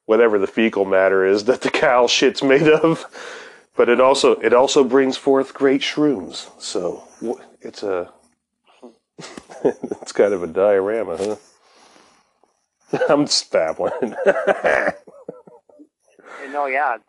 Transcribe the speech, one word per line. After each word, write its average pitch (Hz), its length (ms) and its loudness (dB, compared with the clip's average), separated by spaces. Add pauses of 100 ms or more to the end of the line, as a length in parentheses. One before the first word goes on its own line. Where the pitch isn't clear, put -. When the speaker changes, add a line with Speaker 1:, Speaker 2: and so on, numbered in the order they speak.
Speaker 1:
whatever 110 340 4
the 95 80 0
fecal 107 380 0
matter 95 400 2
is 104 200 2
that 123 160 0
the 131 100 -2
cow 123 360 2
shit's - 360 0
made 147 240 4
of. 160 380 2 (720)
But 117 140 2
it 120 100 4
also, 131 360 4
it 113 180 0
also 131 300 4
brings 131 340 2
forth 135 360 0
great 135 280 0
shrooms. 123 680 -4 (120)
So, - 460 -8 (160)
wh-, 117 200 -8 (180)
it's 110 220 -16
a, 92 280 -6 (1080)
<laughs> - 440 -20 (380)
it's - 120 -16
kind 101 200 2
of 90 100 -4
a 82 40 -8
diorama, 95 720 0
huh? 104 180 -4 (1700)
<laughs> - 20 -2
I'm 147 160 4
just - 260 -6
babbling. 90 640 -2 (100)
<laughs> - 0 - (2250)
Speaker 2:
You 139 120 -16
know, 143 120 -4
yeah, 135 300 -2
it's 110 140 -18